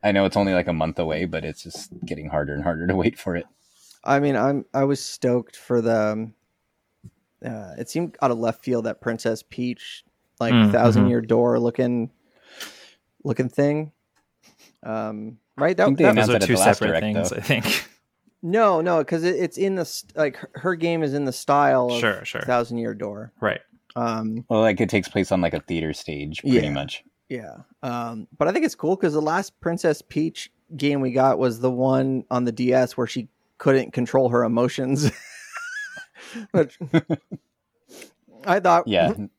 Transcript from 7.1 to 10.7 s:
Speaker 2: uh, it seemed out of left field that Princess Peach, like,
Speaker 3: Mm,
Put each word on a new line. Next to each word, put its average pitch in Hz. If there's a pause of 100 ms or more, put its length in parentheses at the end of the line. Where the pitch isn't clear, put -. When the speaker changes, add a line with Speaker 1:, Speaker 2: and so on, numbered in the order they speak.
Speaker 2:
uh, 107
it -
seemed 170
out 135
of 117
left 113
field 120
that 110
Princess 113
Peach, - (340)
like, 117
Speaker 3:
Mm, 110